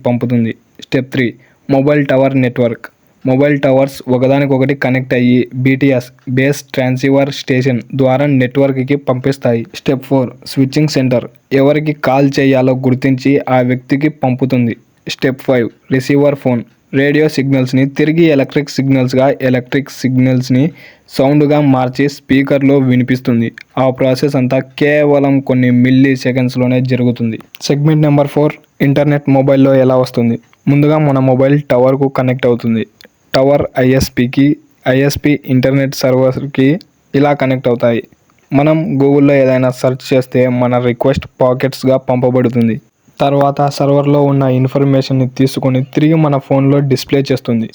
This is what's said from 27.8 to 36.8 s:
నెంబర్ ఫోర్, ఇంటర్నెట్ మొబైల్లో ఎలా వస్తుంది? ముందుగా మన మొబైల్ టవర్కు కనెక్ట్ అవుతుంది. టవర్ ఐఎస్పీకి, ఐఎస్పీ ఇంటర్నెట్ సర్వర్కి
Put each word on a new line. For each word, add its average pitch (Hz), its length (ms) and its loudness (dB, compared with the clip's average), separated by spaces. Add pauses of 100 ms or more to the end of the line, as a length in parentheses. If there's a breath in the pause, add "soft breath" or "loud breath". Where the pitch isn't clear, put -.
నెంబర్ 143 280 2
ఫోర్, 147 180 0 (280)
ఇంటర్నెట్ 147 480 0
మొబైల్లో 135 440 4 (120)
ఎలా 131 180 2
వస్తుంది? 120 340 -2 (300)
ముందుగా 147 400 2
మన 135 120 0
మొబైల్ 131 380 2 (140)
టవర్కు 135 380 2 (100)
కనెక్ట్ 127 300 -2
అవుతుంది. 113 360 -2 (500)
టవర్ 135 300 2 (140)
ఐఎస్పీకి, 131 680 0 (400)
ఐఎస్పీ 139 440 0 (220)
ఇంటర్నెట్ 135 480 0
సర్వర్కి 131 680 0 (440)